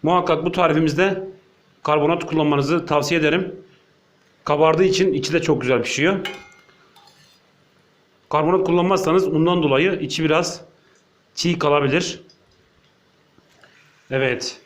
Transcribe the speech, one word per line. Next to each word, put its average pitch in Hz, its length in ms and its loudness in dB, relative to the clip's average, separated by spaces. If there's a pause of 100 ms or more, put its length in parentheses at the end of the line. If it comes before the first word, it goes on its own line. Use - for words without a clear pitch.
Muhakkak 165 420 2
bu 175 60 -2
tarifimizde 170 720 0 (600)
karbonat 151 420 0
kullanmanızı 151 600 0
tavsiye 156 340 0
ederim. 160 360 -2 (880)
Kabardığı 156 400 2
için 185 300 2
içi 127 200 -4
de 165 80 2
çok 147 200 0
güzel 120 220 0
pişiyor. 175 360 -2 (2000)
Karbonat 170 380 0
kullanmazsanız 180 600 2
undan 160 360 0
dolayı 151 300 2
içi 160 300 -6
biraz - 380 -2 (760)
çiğ 170 240 -2
kalabilir. 147 640 0 (1900)
Evet. 131 540 -2